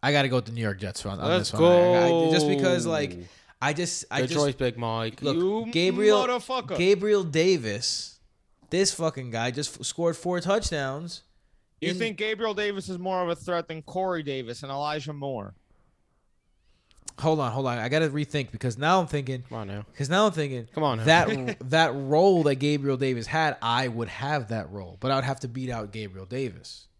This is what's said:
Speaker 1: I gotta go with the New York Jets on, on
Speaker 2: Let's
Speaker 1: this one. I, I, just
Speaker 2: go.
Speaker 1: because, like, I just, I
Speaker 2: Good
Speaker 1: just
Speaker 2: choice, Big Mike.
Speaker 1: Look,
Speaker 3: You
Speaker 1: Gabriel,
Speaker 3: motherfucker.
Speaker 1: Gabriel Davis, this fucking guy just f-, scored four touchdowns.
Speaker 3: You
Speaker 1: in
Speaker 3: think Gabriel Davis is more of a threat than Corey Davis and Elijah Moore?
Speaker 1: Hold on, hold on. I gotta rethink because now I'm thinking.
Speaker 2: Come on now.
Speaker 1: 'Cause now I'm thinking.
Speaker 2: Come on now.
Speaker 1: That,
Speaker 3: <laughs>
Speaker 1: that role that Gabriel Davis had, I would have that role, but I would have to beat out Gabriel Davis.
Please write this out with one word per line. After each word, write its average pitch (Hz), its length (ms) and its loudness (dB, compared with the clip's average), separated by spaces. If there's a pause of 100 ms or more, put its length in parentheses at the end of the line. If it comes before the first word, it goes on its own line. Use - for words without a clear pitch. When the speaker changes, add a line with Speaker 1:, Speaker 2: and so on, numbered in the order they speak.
Speaker 1:
I 135 80 2
gotta 143 160 4
go 127 100 2
with 107 80 0
the 110 60 -12
New 117 100 -6
York 101 180 -2
Jets 95 260 -8
on, 98 140 -6
on 139 100 -2
Speaker 2:
Let's 175 220 0
Speaker 1:
this 107 80 -6
one. 170 120 8
I, 175 360 6
I, 165 240 4
just 156 160 4
Speaker 2:
go. 147 80 4
Speaker 1:
because, 170 300 2
like, 147 320 -2 (440)
I 143 120 0
just, 170 360 -4
I 127 120 -2
Speaker 2:
Good 127 80 0
Speaker 1:
just 147 160 0
Speaker 2:
choice, 135 100 0
Big 120 220 -2
Mike. 113 440 -4
Speaker 1:
Look, 139 140 0
Speaker 3:
You 202 360 0
Speaker 1:
Gabriel, 202 540 4
Speaker 3:
motherfucker. 247 520 -4
Speaker 1:
Gabriel 196 460 4
Davis, 151 960 0 (500)
this 190 240 2
fucking 139 380 -4
guy 113 200 0
just 143 280 -6
f-, 117 60 -10
scored 170 300 0
four 180 240 -2
touchdowns. 170 840 -2 (580)
Speaker 3:
You 185 100 -2
Speaker 1:
in 180 60 -4
Speaker 3:
think 214 200 -4
Gabriel 214 360 -2
Davis 202 360 -4
is 185 80 -6
more 185 240 -2
of 175 80 -2
a 170 60 0
threat 170 320 -4
than 160 140 -10
Corey 180 420 -4
Davis 131 400 -6
and 139 80 -10
Elijah 147 420 -4
Moore? 131 400 -8 (1700)
Speaker 1:
Hold 156 220 2
on, 123 100 0
hold 131 160 -2
on. 120 120 -2
I 113 100 -4
gotta 156 180 2
rethink 147 440 -2
because 113 260 -4
now 170 240 4
I'm 160 60 -2
thinking. 131 420 -6
Speaker 2:
Come 120 80 -10
on 107 100 -8
now. 101 180 -10 (120)
Speaker 1:
'Cause 139 120 -4
now 196 180 4
I'm 202 40 2
thinking. 139 420 -4
Speaker 2:
Come 156 100 -2
on 127 160 2
now. 113 40 -4
Speaker 1:
That, 156 560 4
Speaker 3:
<laughs> 131 100 -10
Speaker 1:
that 156 240 4
role 156 500 4
that 143 120 4
Gabriel 139 400 0
Davis 127 320 -2
had, 160 340 0
I 120 280 0
would 117 180 -4
have 139 420 -4
that 101 220 -6
role, 92 300 -12
but 131 100 0
I 139 40 2
would 135 100 0
have 135 160 -4
to 127 80 -8
beat 127 200 -8
out 110 220 -8
Gabriel 95 340 -10
Davis. 107 640 -10 (120)